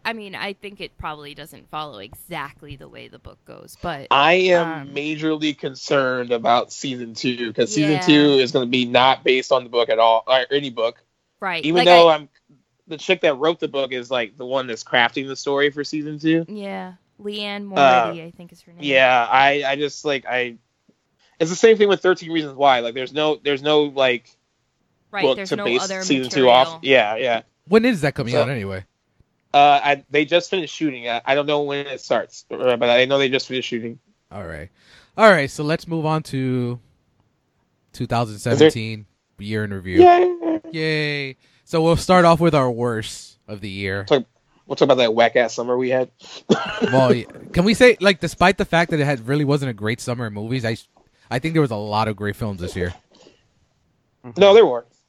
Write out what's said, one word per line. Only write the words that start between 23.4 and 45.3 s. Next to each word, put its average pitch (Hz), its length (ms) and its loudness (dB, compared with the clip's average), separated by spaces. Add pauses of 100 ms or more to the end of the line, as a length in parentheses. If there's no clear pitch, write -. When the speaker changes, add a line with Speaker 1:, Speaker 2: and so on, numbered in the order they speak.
Speaker 2:
there's 143 200 -4
no, 151 220 2
like, 131 460 -2 (800)
Speaker 1:
Right, 196 120 -8
Speaker 2:
book 175 140 2
Speaker 1:
there's 196 120 -10
Speaker 2:
to 151 80 -4
Speaker 1:
no - 80 -6
Speaker 2:
base 123 180 -2
Speaker 1:
other - 200 -8
Speaker 2:
season 131 240 -2
Speaker 1:
material. 127 260 2
Speaker 2:
two 131 200 4
off. 160 100 -16
Yeah, 117 340 2
yeah. 117 260 -2 (260)
Speaker 3:
When 220 160 4
is 233 160 0
that 139 140 -2
coming 120 200 -6
Speaker 2:
So, 147 80 2
Speaker 3:
out 127 60 -4
anyway? 98 360 -8 (680)
Speaker 2:
uh, 143 280 6
I, 143 280 -2
they 147 140 2
just 170 260 0
finished 175 240 -6
shooting. 127 340 -6
I, 117 160 -4
I 135 120 0
don't 143 100 0
know 147 160 0
when 143 240 -6
it 135 140 -12
starts, - 500 -4
uh, 123 260 0
but 120 140 0
I 123 160 6
know 139 120 2
they 139 100 2
just 131 200 -2
finished 127 200 -6
shooting. 117 300 -10 (340)
Speaker 3:
All 98 120 -12
right. 80 240 -14 (480)
All 214 140 4
right, 147 200 2
so - 140 -10
let's 156 240 -4
move 165 180 -6
on 156 180 -2
to 127 560 -6 (1120)
two 123 140 -10
thousand 113 320 -4
seventeen 113 680 2 (320)
year 107 260 -4
in 101 80 -6
review. 95 300 4
Speaker 2:
Yay! 349 580 4 (120)
Speaker 3:
Yay. 151 640 -4 (280)
So 165 180 -2
we'll 165 140 4
start 180 280 4
off 165 160 6
with 165 140 2
our 131 160 2
worst 117 680 -6 (100)
of 104 120 -14
the 104 100 -12
year. 98 340 -4
Speaker 2:
Talk, 131 200 2 (420)
we'll 139 100 -8
talk 160 100 2
about 135 120 6
that 117 160 2
whack-ass 117 400 2